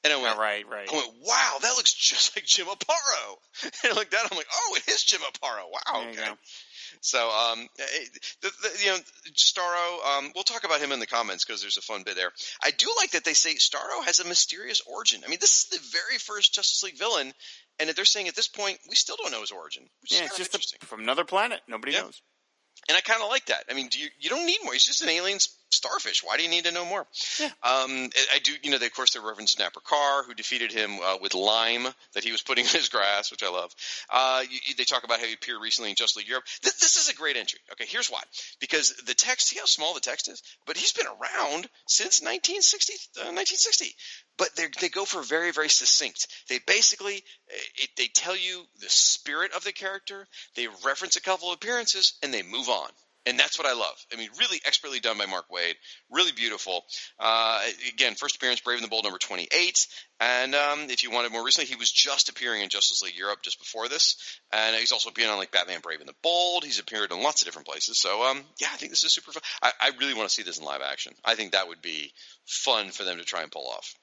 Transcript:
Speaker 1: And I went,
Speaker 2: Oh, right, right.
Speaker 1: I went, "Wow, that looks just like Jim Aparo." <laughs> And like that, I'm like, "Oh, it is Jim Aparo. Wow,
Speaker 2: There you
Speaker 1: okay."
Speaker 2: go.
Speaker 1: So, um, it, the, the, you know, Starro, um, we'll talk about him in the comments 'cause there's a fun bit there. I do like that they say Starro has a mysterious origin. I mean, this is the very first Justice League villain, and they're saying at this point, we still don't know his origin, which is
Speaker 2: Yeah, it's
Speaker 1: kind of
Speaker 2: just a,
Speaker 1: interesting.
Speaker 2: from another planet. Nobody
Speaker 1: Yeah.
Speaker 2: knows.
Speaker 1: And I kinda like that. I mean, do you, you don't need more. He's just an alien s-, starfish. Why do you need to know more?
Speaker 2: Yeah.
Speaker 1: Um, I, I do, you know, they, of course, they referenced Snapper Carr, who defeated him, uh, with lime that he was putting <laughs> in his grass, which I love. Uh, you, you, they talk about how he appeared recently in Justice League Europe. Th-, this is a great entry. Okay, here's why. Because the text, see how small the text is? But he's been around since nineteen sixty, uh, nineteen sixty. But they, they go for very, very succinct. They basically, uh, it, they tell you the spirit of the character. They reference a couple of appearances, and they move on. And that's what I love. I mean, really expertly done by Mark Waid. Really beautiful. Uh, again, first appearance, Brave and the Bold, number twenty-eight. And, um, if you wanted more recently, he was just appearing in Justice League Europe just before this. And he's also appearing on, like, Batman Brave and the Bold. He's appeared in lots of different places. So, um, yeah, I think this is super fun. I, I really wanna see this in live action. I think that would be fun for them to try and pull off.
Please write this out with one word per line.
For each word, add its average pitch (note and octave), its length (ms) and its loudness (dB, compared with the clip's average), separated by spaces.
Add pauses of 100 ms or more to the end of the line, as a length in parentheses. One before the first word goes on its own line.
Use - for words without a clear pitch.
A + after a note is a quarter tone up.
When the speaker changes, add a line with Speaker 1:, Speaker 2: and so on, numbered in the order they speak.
Speaker 1:
And D3+ 80 6
I C#3+ 100 4
went, A2+ 140 2
Speaker 2:
Oh, G#2+ 60 -2
right, G#2 280 0
right. G2+ 220 -10
Speaker 1:
I - 20 -2
went, C#3 180 -2 (140)
"Wow, A#3 360 2
that B3 160 0
looks - 160 4
just - 420 2
like G#3 100 -4
Jim F3+ 220 4
Aparo." G3 720 -2 (260)
<laughs> - 80 -8 (140)
And A3+ 100 4
like G#3+ 140 0
that, A3 200 2
I'm G3 60 -4
like, D#3 180 -4
"Oh, G#4 220 -2
it - 160 2
is G#4 100 2
Jim - 200 4
Aparo. A2 500 -4
Wow, A#2+ 80 -6 (140)
Speaker 2:
There A2+ 100 -2
you A#2 60 -8
Speaker 1:
okay." A2 220 -4
Speaker 2:
go. G#2 60 -12 (640)
Speaker 1:
So, A#2 320 2
um, A2+ 360 2 (100)
it, C#3 320 -6 (320)
the, F#3+ 80 -2 (120)
the, G3+ 220 -2
you G3 80 4
know, F#3 60 2 (360)
Starro, F3 720 2
um, C#3 300 0
we'll F#3+ 80 -4
talk A#3 220 0
about D#3 160 2
him C#3+ 100 -2
in C3 80 0
the A2+ 80 -4
comments G#2 380 0
'cause G#2 160 -8
there's G2 160 -2
a G2 40 -6
fun G2+ 220 -8
bit G2 140 -6
there. F2+ 140 -2 (300)
I D3 100 2
do G#4+ 260 0
like G4 140 2
that E3 120 0
they D#3+ 100 0
say D#3 220 4
Starro F#3+ 480 0
has F3 160 4
a F3 60 -2
mysterious F3 560 0
origin. F#3 440 0
I - 40 -8
mean, F3 100 -4
this - 240 6
is - 60 0
the F3 100 -6 (180)
very A3 200 -2
first G#3 360 0
Justice - 300 0
League F3+ 140 -8
villain, D#3+ 360 -2 (460)
and D#3 100 0
they're F3 160 -2
saying G3+ 220 4
at D#3+ 80 -6
this A3+ 140 0
point, G3+ 300 -4 (100)
we A3+ 60 -4
still - 220 2
don't G#4 140 -4
know A2+ 100 -4
his G2+ 100 -6
origin, D#2+ 320 -12 (180)
which - 100 -4
is - 80 4
Speaker 2:
Yeah, E3 60 0
it's - 80 -8
Speaker 1:
kind - 80 -6
of - 100 -4
Speaker 2:
just - 20 -2
a, G3+ 40 -2
Speaker 1:
interesting. - 300 -6
Speaker 2:
from A2 120 -14
another C3 240 0
planet. G3+ 440 0
Nobody A#2+ 260 -6
Speaker 1:
Yeah. G3 80 2
Speaker 2:
knows. - 200 -12 (680)
Speaker 1:
And F3 80 6
I - 40 4
kinda A3+ 240 2
like B3+ 200 0
that. F2 240 0
I B2 40 -4
mean, C3+ 140 -4
do B2 120 -2
you, D3+ 100 -8 (100)
you D3+ 100 -4
don't D#4 160 0
need F#4 180 2
more. F3+ 100 -4
He's B2+ 100 6
just - 180 2
an E4 60 0
alien F3+ 300 0
s-, - 100 4 (240)
starfish. - 500 0
Why F2+ 140 0
do D#3 80 2
you E3+ 60 0
need E3+ 160 2
to F3 60 2
know F3 120 -2
more? F3+ 240 -4 (320)
Speaker 2:
Yeah. D4+ 60 -2
Speaker 1:
Um, C3 680 0
I, C3+ 220 4
I C#3+ 80 4
do, C#3+ 80 4 (100)
you D3 100 -2
know, C#3 60 4
they, A#2+ 100 2
of A2+ 60 -2
course, B2+ 200 6
they A#2 80 4
referenced G#2+ 320 0
Snapper F#2 260 -2
Carr, C#3+ 440 4
who A#2+ 100 -10
defeated A2+ 400 -2
him, G#2 280 0
uh, F#2+ 200 2
with G2 120 0
lime A2+ 540 2 (260)
that G2+ 120 -2
he A2+ 80 -2
was G#2+ 80 0
putting B2 240 2
<laughs> - 0 -
in - 60 4
his C#3+ 180 2
grass, G2+ 420 2
which - 100 -10
I G2 80 -2
love. F2+ 240 -4 (360)
Uh, C3 400 4
you, B2+ 160 -10
you, C3+ 100 -4
they B2+ 80 0
talk A#2+ 220 0
about A#2 140 2
how A#2+ 80 -2
he A2+ 60 -4
appeared A2 280 -8
recently A2 300 -2
in G2 40 -4
Justice A2 220 2
League G#2 100 -10
Europe. B2+ 160 -4 (180)
Th-, - 160 2
this - 200 6
is - 100 2
a C#4 80 0
great D3 220 -2
entry. - 220 -4 (120)
Okay, - 160 -8
here's A#3+ 220 -2
why. F#2 120 -6 (380)
Because C#3 300 2 (160)
the B2+ 80 -2
text, - 340 2
see F4 120 -2
how - 60 -4
small D#3+ 280 2
the D3 80 -4
text - 260 -4
is? - 140 -12 (240)
But - 100 -4
he's - 180 2
been - 140 0
around C#4+ 600 -4 (180)
since - 340 4
nineteen F4 400 -2
sixty, - 340 2 (260)
uh, - 100 -6
nineteen G4 260 -2
sixty. G#4 380 2 (400)
But F#3 200 0
they, E3 100 -2 (160)
they F3 80 2
go G3 160 -2
for F3+ 160 -4
very, D#3+ 300 0
very D3+ 180 0
succinct. - 580 4 (220)
They B2+ 160 0
basically, G3+ 520 2
uh, - 400 -16 (200)
it, C3+ 200 -2
they B2+ 100 0
tell F3 280 0
you F#3 280 -6 (180)
the - 80 -14
spirit - 640 2
of F#3+ 80 -6
the G3+ 80 -4
character. G3 560 -10 (280)
They A#2+ 120 -2 (160)
reference C#3+ 320 0
a F3 60 -6
couple F3+ 280 -2
of F3 60 -4
appearances, A3 580 0 (100)
and C#3 100 -2
they G#2 100 -2
move A#2 240 -6
on. F2+ 220 0 (360)
And B2 140 2
that's D3 200 2
what D3 80 0
I B2+ 60 2
love. G#2 220 -2 (160)
I A#2 60 -10
mean, A2+ 120 -8 (100)
really G3 260 0
expertly C#3 340 0
done A2 200 0
by G2+ 80 -2
Mark F#2 220 -4
Waid. F2 260 -2 (360)
Really E3 220 4
beautiful. G#2+ 500 -2 (360)
Uh, A2+ 440 4 (300)
again, A#2 220 2
first C#3+ 200 -2
appearance, B2 240 0
Brave A#2+ 200 -2
and A#2 40 -4
the G#2+ 60 -6
Bold, A2 140 -2
number F#2 160 -4
twenty-eight. D#3+ 680 0 (320)
And, B2 360 2
um, D3 240 2 (100)
if A#2+ 140 2
you A#2+ 80 -4
wanted A#2+ 200 0
more A#2 140 -4
recently, C#3 240 4
he C3 60 -6
was A#2 160 2
just - 380 4
appearing A2+ 340 -2
in F#2+ 60 -4
Justice G2 340 2
League F2+ 120 -6
Europe G2 280 -4
just - 160 -6
before A2+ 280 -8
this. D3+ 300 2 (340)
And A2 240 2
he's A#2+ 160 2
also A2+ 180 -2
appearing A2+ 220 2
on, G2+ 60 0
like, F#2+ 140 -4
Batman F2+ 300 0
Brave D#2+ 180 -8
and C#2+ 100 -16
the C#2+ 140 -20
Bold. F3 420 2
He's A2+ 140 -4
appeared G#2 320 -4
in F2+ 100 -4
lots D3 200 2
of - 40 2
different E2 220 -12
places. D#2+ 320 -2
So, G2+ 240 2
um, C3+ 200 0 (160)
yeah, D3+ 140 -2
I C#3+ 40 -10
think D#3 140 -10
this E3 120 2
is - 100 4
super - 180 -2
fun. D#3+ 120 -10 (180)
I, B2 180 4
I C3 200 4
really C3+ 160 0
wanna G#2+ 140 0
see G#2+ 140 0
this E2+ 140 -8
in D#2 80 -10
live C#2 160 -6
action. C#2 320 -6 (100)
I A#2 120 4
think G#2 160 -4
that F#2+ 160 2
would E2+ 160 -14
be D#2 280 -8 (340)
fun G#2+ 440 0
for G2+ 140 -8
them F2+ 160 -4
to E2+ 40 -12
try E2+ 200 -6
and D2 80 -12
pull C#2 180 -12
off. G1+ 340 -12